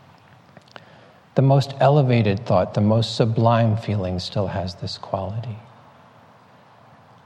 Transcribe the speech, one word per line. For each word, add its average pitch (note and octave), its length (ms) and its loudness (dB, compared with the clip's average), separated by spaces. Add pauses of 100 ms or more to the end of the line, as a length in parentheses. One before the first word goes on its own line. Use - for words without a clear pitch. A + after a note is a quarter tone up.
(1300)
The B2+ 80 2
most C3+ 360 2
elevated B2 680 2
thought, F#2 280 0
the A2 60 0
most A2 360 0
sublime A#2 600 2
feeling F#2 420 -4
still F#2 300 -4
has F#2 260 -6
this - 240 -12
quality. G#2 600 -8 (1700)